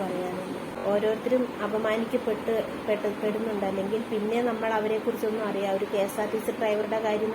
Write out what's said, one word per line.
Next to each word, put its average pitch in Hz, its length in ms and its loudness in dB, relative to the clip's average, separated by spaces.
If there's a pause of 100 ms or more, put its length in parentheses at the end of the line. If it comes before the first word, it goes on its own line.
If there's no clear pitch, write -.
പറയാനുള്ളൂ. 185 580 -4 (320)
ഓരോരുത്തരും 220 540 2 (220)
അപമാനിക്കപ്പെട്ട്, 220 880 0 (320)
പെട്ട്, 214 200 2 (140)
പെടുന്നുണ്ട്. 214 500 0
അല്ലെങ്കിൽ 196 300 0 (120)
പിന്നെ 220 360 2
നമ്മൾ 220 200 0 (100)
അവരെക്കുറിച്ചൊന്നും 220 720 0
അറിയാം. 196 280 0
ഒരു 202 140 0
കെ 202 140 2
എസ് 196 160 -4
ആർ 208 100 0
ടി 220 140 0
സി 233 120 0
ഡ്രൈവറുടെ 214 480 2
കാര്യം 214 280 2